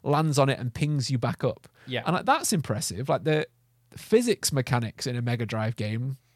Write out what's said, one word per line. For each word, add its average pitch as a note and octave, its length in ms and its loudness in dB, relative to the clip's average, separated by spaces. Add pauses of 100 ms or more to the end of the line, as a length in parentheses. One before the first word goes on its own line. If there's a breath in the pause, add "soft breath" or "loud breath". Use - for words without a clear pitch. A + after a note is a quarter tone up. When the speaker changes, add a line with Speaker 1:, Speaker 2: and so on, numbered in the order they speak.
Speaker 1:
lands D3 360 2
on C3+ 100 6
it, C3+ 100 0
and A#2+ 140 -4
pings D3 380 -2
you C3+ 80 0
back A#2 260 -2
up. - 240 -2 (180 soft breath)
Speaker 2:
Yeah. A#2+ 200 -4
Speaker 1:
And, E3 100 2
like, - 100 -2
that's C4+ 260 2
impressive. B2+ 560 -2
Like, D3 160 0
the D#3 220 2 (480)
physics - 580 2
mechanics B2 540 0
in B2 100 -4
a A#2+ 60 -2
Mega A#2+ 240 0
Drive A2 300 -2
game A#2 400 -4 (200)